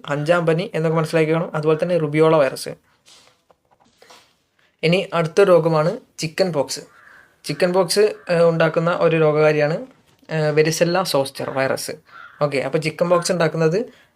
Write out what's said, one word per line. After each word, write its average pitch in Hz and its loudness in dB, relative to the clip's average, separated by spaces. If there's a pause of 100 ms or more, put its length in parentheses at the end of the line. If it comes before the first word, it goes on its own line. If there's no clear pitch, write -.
അഞ്ചാം 160 0
പനി 165 -2
എന്നൊക്കെ 160 -2
മനസ്സിലാക്കി 160 0
കാണും. 165 -2
അതുപോലെ 156 0
തന്നെ 175 0
റുബിയോള 156 2
വൈറസ്. 135 0 (2250)
ഇനി 175 0
അടുത്ത 170 0
രോഗമാണ് 165 2 (200)
ചിക്കൻ 165 -4
പോക്സ്. 139 -4 (640)
ചിക്കൻ 180 -2
പോക്സ്, 190 2 (160)
ഏഹ്, 170 2
ഉണ്ടാക്കുന്ന 165 2
ഒരു 165 2
രോഗകാരിയാണ്, 151 2 (440)
ഏഹ്, 151 -2
വെരിസെല്ല 165 2
സോസ്റ്റർ 135 -4
വൈറസ്. 131 -4 (500)
ഓക്കെ, 143 -2
അപ്പോൾ 139 -4
ചിക്കൻ 156 -2
പോക്സ് 175 0
ഉണ്ടാക്കുന്നത് 165 0 (300)